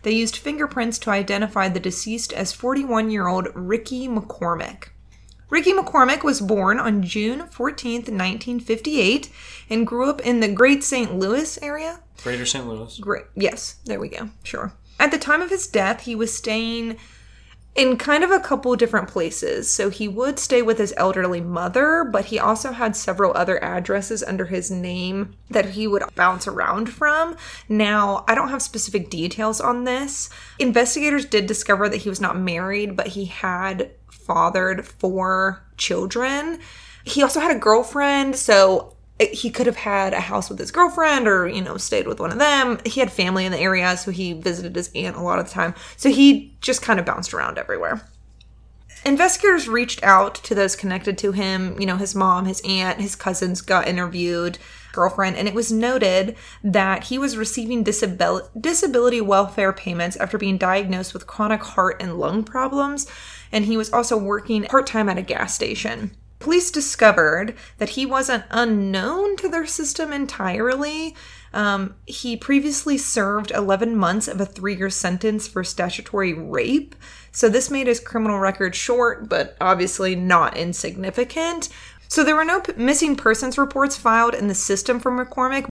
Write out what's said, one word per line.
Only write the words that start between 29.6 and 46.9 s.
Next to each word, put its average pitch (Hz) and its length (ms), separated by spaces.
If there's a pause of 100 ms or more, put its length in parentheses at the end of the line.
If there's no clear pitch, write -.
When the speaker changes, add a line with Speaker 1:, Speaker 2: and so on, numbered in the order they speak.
Speaker 1:
this. 262 440 (300)
Investigators 277 680
did 202 220
discover 208 420
that 202 140
he 208 60
was 190 120
not 185 160
married, 190 580
but - 120
he 196 180
had 185 640 (180)
fathered 185 800
four 190 800 (100)
children. 262 840 (440)
He - 200
also 277 160
had 320 140
a 226 60
girlfriend, 269 760
so 190 560 (400)
he 226 200
could - 160
have 240 100
had 196 340
a - 80
house 190 300
with 196 80
his - 140
girlfriend 320 560
or, 190 200
you 190 140
know, - 160
stayed - 300
with - 120
one - 120
of - 80
them. 269 440
He - 160
had 254 120
family 185 340
in 185 60
the 180 80
area, 180 360
so 180 140
he 180 240
visited 175 420
his 175 200
aunt 185 200
a - 60
lot 175 160
of - 80
the - 60
time. 180 240 (200)
So - 140
he 277 520
just 254 200
kind 208 180